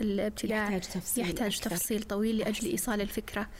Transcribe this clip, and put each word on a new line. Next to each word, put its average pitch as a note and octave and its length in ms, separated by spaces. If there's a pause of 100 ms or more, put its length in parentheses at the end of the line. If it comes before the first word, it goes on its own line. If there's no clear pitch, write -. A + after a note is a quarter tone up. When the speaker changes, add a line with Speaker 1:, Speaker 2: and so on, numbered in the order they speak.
Speaker 1:
الابتداع G#3+ 640
Speaker 2:
يحتاج G3+ 180
تفصيل - 420
Speaker 1:
يحتاج G3 320
Speaker 2:
أكثر. - 140
Speaker 1:
تفصيل G#3 340
طويل A3 340
لأجل G#3+ 140
Speaker 2:
أحسنتي. G#3+ 200
Speaker 1:
إيصال G#3 300
الفكرة G#3 460 (120)